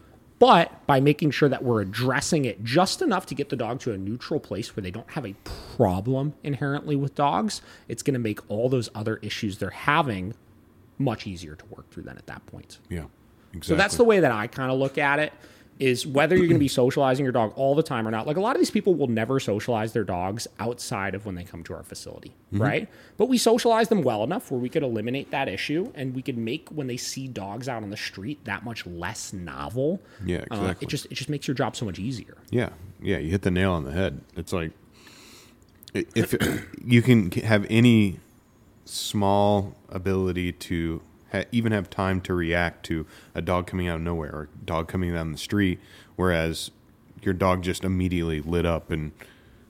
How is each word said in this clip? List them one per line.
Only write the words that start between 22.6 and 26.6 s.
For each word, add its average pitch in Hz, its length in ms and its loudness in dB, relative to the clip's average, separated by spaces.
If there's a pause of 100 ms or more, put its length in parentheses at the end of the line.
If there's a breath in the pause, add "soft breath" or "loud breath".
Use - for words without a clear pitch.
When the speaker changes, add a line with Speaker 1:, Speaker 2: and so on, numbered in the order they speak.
Speaker 1:
right? 110 260 0 (280 loud breath)
But 247 140 2
we 247 80 4
socialize 226 500 4
them 202 140 4
well 110 200 2
enough 160 280 -4
where 127 100 -2
we 123 80 -2
could 156 140 0
eliminate 120 480 -2
that 139 180 -2
issue 160 460 -2
and 131 200 -6
we 131 60 -6
could 127 160 -6
make 117 320 -6